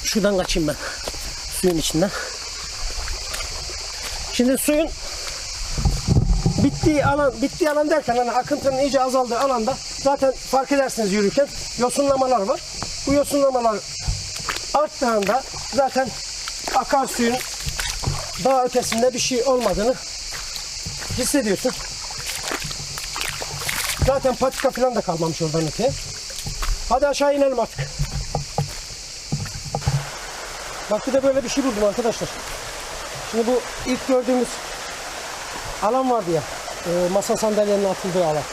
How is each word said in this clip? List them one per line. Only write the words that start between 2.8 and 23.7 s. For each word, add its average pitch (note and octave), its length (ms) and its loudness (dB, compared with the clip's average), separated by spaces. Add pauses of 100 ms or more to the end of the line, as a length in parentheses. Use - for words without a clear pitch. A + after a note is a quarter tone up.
Şimdi B3 240 4
suyun D4+ 320 4 (1700)
bittiği D4 420 4
alan, C#4 360 2
bittiği D4 280 2
alan D4 200 2
derken B3+ 280 2
hani B3 140 2
akıntının B3+ 460 2
iyice C4+ 240 4
azaldığı B3 380 2
alanda B3+ 380 2 (260)
zaten C#4 280 4
fark C4 400 0
edersiniz A#3+ 420 2
yürürken G#3 340 4 (300)
yosunlamalar B3+ 640 4
var. A#3 200 0 (460)
Bu C#4 60 4
yosunlamalar C4 640 4 (960)
arttığında A#3+ 680 2 (300)
zaten B3+ 360 2 (680)
akarsuyun B3 600 2 (1080)
daha C4 220 6
ötesinde B3 480 2
bir A#3+ 60 -2
şey B3 240 0
olmadığını A#3 520 2 (1200)
hissediyorsun. A#3+ 540 2 (2250)